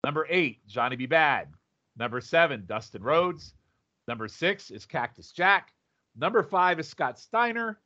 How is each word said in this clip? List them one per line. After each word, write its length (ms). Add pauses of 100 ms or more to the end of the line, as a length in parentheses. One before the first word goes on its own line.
Number 240
eight, 380
Johnny 300
B. 100
Bad. 460 (460)
Number 220
seven, 460
Dustin 360
Rhodes. 520 (520)
Number 220
six 420
is 140
Cactus 480
Jack. 400 (420)
Number 280
five 360
is 80
Scott 320
Steiner. 680